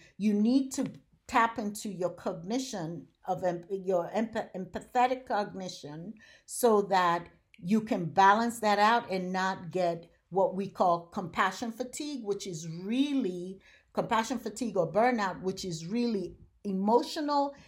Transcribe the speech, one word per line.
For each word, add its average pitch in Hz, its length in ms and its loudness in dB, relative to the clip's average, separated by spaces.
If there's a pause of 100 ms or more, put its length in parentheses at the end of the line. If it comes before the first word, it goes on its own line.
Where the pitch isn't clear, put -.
(200)
you 208 160 2
need 254 380 4
to - 120 -2 (400)
tap 233 320 2
into 208 320 -6
your 175 220 -4
cognition 180 960 -6 (180)
of 180 180 -2
em-, 175 280 -2
your 185 440 -2
empa-, 220 400 -4
empathetic 254 720 0
cognition 180 880 -6 (320)
so 214 380 4
that 175 440 2 (300)
you 208 240 2
can 202 240 -2
balance 202 540 6
that 208 180 4
out 220 320 4
and 185 240 -2
not 185 380 -2
get 170 400 -2 (200)
what 185 220 2
we 196 140 -4
call 175 400 2
compassion 196 640 -2
fatigue, 262 520 -8
which 202 220 -6
is 170 220 -10 (160)
really 202 760 -2 (340)
compassion 226 440 0
fatigue 208 400 -6
or 160 140 0
burnout, 214 500 2
which 185 240 -6
is 165 220 -8
really 208 480 -2 (280)
emotional, 277 920 0 (120)